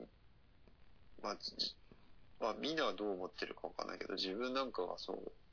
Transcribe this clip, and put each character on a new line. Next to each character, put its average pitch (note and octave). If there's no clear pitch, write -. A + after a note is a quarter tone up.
ま G#2
あ、 G2
じ-、 -
ま A2+
あ、 G2+
み C3
ん -
な D3+
は G#2+
ど G#2
う G#2
思 F2+
っ -
て -
る -
か -
わ -
か -
ん -
な F#2
い -
け -
ど、 -
自 F#2+
分 B2+
な C3+
ん B2
か F#2
は F2+
そ -
う、 -